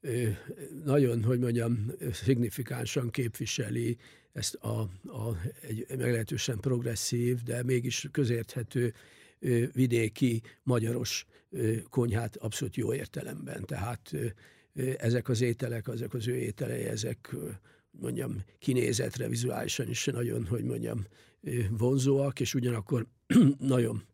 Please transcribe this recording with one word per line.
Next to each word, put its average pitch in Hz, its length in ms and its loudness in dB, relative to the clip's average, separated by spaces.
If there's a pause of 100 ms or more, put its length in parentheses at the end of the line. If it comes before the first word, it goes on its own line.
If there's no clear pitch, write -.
ö, 120 260 0 (580)
nagyon, 131 380 6
hogy 123 160 4
mondjam, 117 520 2 (200)
szignifikánsan 117 960 0
képviseli 120 880 -2 (340)
ezt - 240 -4
a, 113 240 -2 (260)
a, 113 320 -4 (240)
egy - 260 -6
meglehetősen 123 720 0
progresszív, 120 840 0
de 120 200 -4
mégis 123 480 0
közérthető, 120 840 0 (460)
ö, 120 240 4 (100)
vidéki, 117 680 4 (220)
magyaros, 120 640 0 (240)
ö, 110 260 2 (140)
konyhát 117 460 0
abszolút - 400 -6
jó 113 180 0
értelemben. - 720 -8
Tehát, 117 480 -6
ö, 135 120 -2 (480)
ö, 131 240 -2
ezek 117 320 0
az 120 120 2
ételek, 120 460 -2
ezek 113 260 -6
az 117 140 -4
ő 123 80 -2
ételei, 123 480 -4
ezek, 113 480 -6
ö, - 180 -6 (420)
mondjam, - 520 -4 (160)
kinézetre, 120 680 0
vizuálisan 117 640 -2
is 117 160 -4
nagyon, 117 400 -2
hogy 110 180 -2
mondjam, 113 420 -4 (360)
ö, 127 280 -4
vonzóak, 135 680 2
és 120 140 -2
ugyanakkor 120 540 0 (200)
<clears throat> 147 320 8
nagyon 120 440 2 (100)